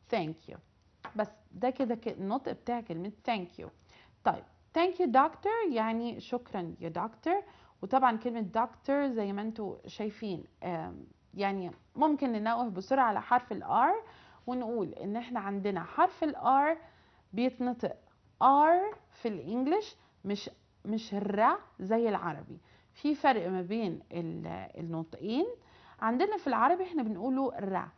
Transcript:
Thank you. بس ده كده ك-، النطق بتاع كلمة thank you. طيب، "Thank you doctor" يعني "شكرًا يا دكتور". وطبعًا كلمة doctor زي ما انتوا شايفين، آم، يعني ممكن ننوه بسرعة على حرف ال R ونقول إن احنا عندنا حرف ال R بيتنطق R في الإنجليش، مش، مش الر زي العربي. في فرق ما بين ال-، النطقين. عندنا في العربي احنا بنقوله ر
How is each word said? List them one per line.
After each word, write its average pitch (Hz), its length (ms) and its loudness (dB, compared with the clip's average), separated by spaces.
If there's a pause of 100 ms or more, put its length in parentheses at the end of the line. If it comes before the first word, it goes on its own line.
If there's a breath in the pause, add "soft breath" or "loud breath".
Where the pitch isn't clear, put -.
(160)
Thank 160 380 -6
you. - 40 -16 (580)
بس 208 140 -2 (220)
ده 247 180 0
كده 254 260 0
ك-، 226 120 -8
النطق 208 440 -4
بتاع 240 300 -6
كلمة 180 300 -8 (180)
thank 185 340 -4
you. - 40 -12 (560 soft breath)
طيب، - 200 0 (340)
"Thank 349 180 4
you 359 100 2
doctor" 320 680 2
يعني 226 460 -2
"شكرًا 196 600 -6
يا 165 100 -6
دكتور". 226 520 -2 (400 loud breath)
وطبعًا 240 360 4
كلمة 226 280 -4 (120)
doctor 233 340 -2
زي 240 420 0
ما 202 80 -4
انتوا 220 340 -6 (120)
شايفين، 208 560 -6 (200)
آم، 160 420 -6 (280)
يعني 196 380 -2 (240)
ممكن 277 360 2
ننوه 226 380 0
بسرعة 202 340 2
على 220 180 2
حرف 247 300 2
ال - 120 -6
R 294 460 2 (380 loud breath)
ونقول 233 460 -4
إن 202 220 -6
احنا 240 240 -4
عندنا 196 440 -2
حرف 339 400 2
ال 311 120 -2
R 285 420 4 (560 loud breath)
بيتنطق 247 640 -2 (480)
R 320 520 6 (160)
في - 160 -8
الإنجليش، 247 680 -2 (300 soft breath)
مش، 202 240 -4 (360)
مش 220 280 -4
الر 208 440 2 (220)
زي 226 300 2
العربي. 165 480 -4 (360 soft breath)
في 294 220 -2
فرق 180 340 2
ما 185 120 -2
بين 180 380 -2 (120)
ال-، 165 580 -6 (100)
النطقين. 170 680 -4 (540 loud breath)
عندنا 277 380 2
في 320 100 -4
العربي 277 360 4
احنا 339 200 -2
بنقوله 240 560 0
ر 190 280 -2 (100)